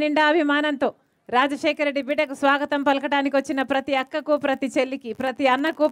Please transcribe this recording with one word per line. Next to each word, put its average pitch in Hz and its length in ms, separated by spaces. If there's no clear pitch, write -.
నిండా 302 300
అభిమానంతో 294 580
రాజశేఖర 294 520
రెడ్డి 277 220
బిడ్డకు 294 320
స్వాగతం 285 460
పలకడానికి 277 520
వచ్చిన 269 220
ప్రతి 269 300
అక్కకు, 294 340
ప్రతి 269 300
చెల్లికి, 262 360
ప్రతి 262 320
అన్నకు, 302 380